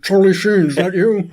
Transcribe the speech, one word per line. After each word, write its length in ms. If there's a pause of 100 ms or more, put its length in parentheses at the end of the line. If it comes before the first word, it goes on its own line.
Charlie 300
Sheen, 340
is 80
that 200
you? 380